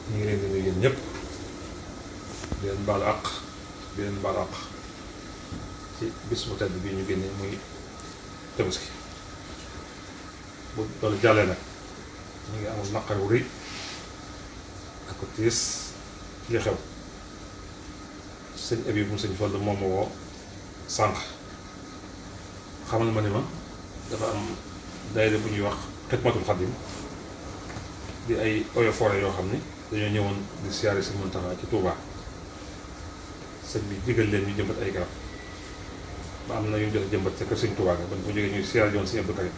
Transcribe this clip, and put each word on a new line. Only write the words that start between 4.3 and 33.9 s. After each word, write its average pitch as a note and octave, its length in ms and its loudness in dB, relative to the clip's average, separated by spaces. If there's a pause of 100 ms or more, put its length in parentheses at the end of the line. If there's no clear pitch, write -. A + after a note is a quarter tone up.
àq F2+ 160 0 (1400)
ci A2+ 180 -2 (120)
bis A2 200 0
bu G2+ 140 -2
tedd F#2+ 160 2
bi F#2 160 -2
ñu F#2+ 160 0
génne F#2+ 280 2
muy G2 240 -4 (920)
Tabaski. - 400 0 (1800)
Bu A2 140 -2 (140)
loolu G#2 220 4
jàllee G#2+ 280 10
nag, F2+ 100 2 (880)
ñu G#2 120 -6
ngi G#2 100 -2
amoon G#2 240 -2
naqar G#2+ 260 2
wu G2 120 4
rëy A#2+ 160 8 (1600)
ak - 120 -8
ko - 140 -6
tiis A#2 280 6 (840)
ci - 120 0
li A#2 60 6
xew. G#2+ 160 4 (1900)
Sëñ - 260 0
Habib G#2 240 4
mu G#2 60 0
sëñ G2 180 0
Fallu G2+ 240 2
moom G2+ 200 2
ma G2 80 2
woo F#2+ 200 4 (800)
sànq. G2+ 300 4 (1700)
Xamal A2+ 240 4
ma A2 100 4
ni G#2 80 4
ma G#2 120 4 (680)
dafa - 220 0
am G2+ 100 0 (720)
daayira A2 240 8
bu G#2+ 120 2
ñuy G#2 120 2
wax G2+ 140 4 (340)
Xidmatul A#2 360 4
Xadim, F#2+ 260 2 (1600)
di A#2 80 6
ay A2 300 4 (100)
eaux A#2+ 80 8
et A2 80 8
forêts G2+ 300 6
yoo G2 100 4
xam F#2 200 2
ni C#3 80 2 (320)
dañoo G#2+ 200 2
ñëwoon G2+ 260 4 (260)
di G2 100 -2
siyaare G2+ 280 4
Sëñ G2 180 0
Muntaxa F#2 400 -2
ci - 80 -6
Touba. F#2 280 4 (1700)
Sëñ A2 220 0
bi G2+ 60 -2 (100)